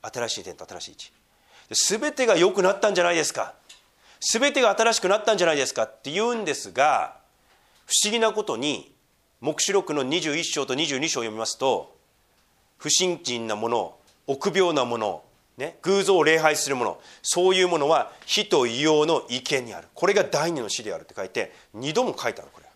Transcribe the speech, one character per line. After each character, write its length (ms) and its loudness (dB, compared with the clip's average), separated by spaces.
新 280 -8
し 100 -6
い 40 -16
天 120 -12
と 120 -18
新 140 -16
し 120 -14
い 20 -20
地。 160 -20
で、 80 -6
「す 220 0
べ 120 -2
て 140 0
が 100 6
良 160 6
く 120 0
な 100 4
っ 60 -4
た 100 4
ん 60 -2
じ 60 2
ゃ 20 4
な 80 2
い 40 2
で 80 0
す 80 -4
か。 220 -6
す 200 -2
べ 120 2
て 100 2
が 140 4
新 180 4
し 60 0
く 80 -2
な 120 4
っ 40 -12
た 120 2
ん 20 -4
じ 60 2
ゃ 40 4
な 60 4
い 40 0
で 100 0
す 80 -8
か」 100 0
っ 160 -18
て 80 -10
言 200 -2
う 60 -2
ん 100 -6
で 100 -2
す 160 -12
が、 480 0
不 80 -4
思 80 0
議 80 0
な 140 2
こ 100 -2
と 120 -4
に、 380 -4
黙 220 -2
示 100 -2
録 220 0
の 80 0
二 180 -2
十 160 -2
一 60 -4
章 240 -4
と 80 -2
二 100 0
十 140 -2
二 100 -2
章 120 -2
を 20 -2
読 80 -6
み 80 -10
ま 80 -4
す 100 -8
と、 400 -2
「不 140 -4
信 320 2
心 240 -6
な 80 -2
も 120 -4
の、 300 -2
臆 320 -2
病 160 4
な 100 2
も 140 -4
の、 240 -4
ね、 240 -10
偶 220 2
像 140 4
を 60 6
礼 140 6
拝 180 2
す 140 -4
る 60 0
も 100 0
の、 160 -4
そ 260 2
う 60 4
い 80 2
う 40 2
も 120 0
の 100 0
は 240 2
火 200 -2
と 200 4
硫 380 2
黄 20 -2
の 200 0
池 340 -4
に 120 -12
あ 80 -14
る。 140 -20
こ 100 -2
れ 80 2
が 100 4
第 280 -2
二 100 -6
の 80 -8
死 140 -6
で 100 -6
あ 40 -8
る」 60 -12
っ 20 -20
て 100 -20
書 80 -8
い 60 -10
て、 220 -6
二 200 -8
度 100 0
も 140 -4
書 120 -4
い 60 -8
た 80 -18
の、 60 -20
こ 120 -20
れ。 140 -20